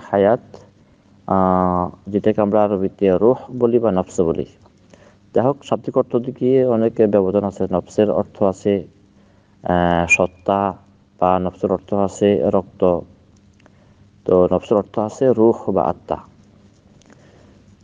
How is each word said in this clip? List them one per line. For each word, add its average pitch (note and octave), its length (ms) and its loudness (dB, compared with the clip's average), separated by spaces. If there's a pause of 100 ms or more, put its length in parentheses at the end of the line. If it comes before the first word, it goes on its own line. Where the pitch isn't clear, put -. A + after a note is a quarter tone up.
হায়াত, G2+ 380 0 (840)
আহ, F#2 840 0
যেটাকে G#2 300 0
আমরা G#2 240 2
আরবিতে F#2+ 540 0
রূহ A#2 180 4 (160)
বলি A#2+ 260 0
বা A2+ 140 0
নফস F#2 280 -2
বলি। E2 240 -2 (920)
যাই A2 100 2
হোক, C#3 200 -4
শাব্দিক A#2 340 -4
অর্থ B2+ 180 -2
দিকে B2+ 500 0
অনেক A2+ 260 0 (180)
ব্যবধান G2+ 340 0
আছে। G2 260 -4
নফসের F#2+ 400 -2
অর্থ E2+ 320 -4
আছে, G2 440 -2 (760)
আহ, F2 460 0
সত্তা G2 680 -2 (440)
বা F#2 180 2
নফসের F#2 340 -4
অর্থ - 220 -4
আছে G2+ 560 0
রক্ত, F2+ 500 -2 (1200)
তো F2+ 280 4
নফসের F2+ 240 0
অর্থ G2 220 -4
আছে A2 340 0
রূহ A2 380 2
বা F#2 120 0
আত্মা। - 360 -4 (1700)